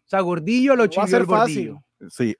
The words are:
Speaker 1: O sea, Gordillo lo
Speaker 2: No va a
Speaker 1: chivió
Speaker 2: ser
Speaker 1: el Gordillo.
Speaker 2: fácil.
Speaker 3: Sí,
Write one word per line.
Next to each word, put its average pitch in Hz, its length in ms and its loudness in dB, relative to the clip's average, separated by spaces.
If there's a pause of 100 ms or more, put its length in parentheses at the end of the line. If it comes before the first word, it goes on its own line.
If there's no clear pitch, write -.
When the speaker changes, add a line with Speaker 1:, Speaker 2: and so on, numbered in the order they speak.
Speaker 1:
O - 40 -20
sea, 196 120 0
Gordillo 208 540 0
lo - 20 4
Speaker 2:
No - 60 2
va - 20 6
a 180 40 2
Speaker 1:
chivió 190 180 -2
Speaker 2:
ser 185 140 2
Speaker 1:
el 190 40 0
Gordillo. 156 480 -2 (260)
Speaker 2:
fácil. - 120 -20
Speaker 3:
Sí, 117 280 -4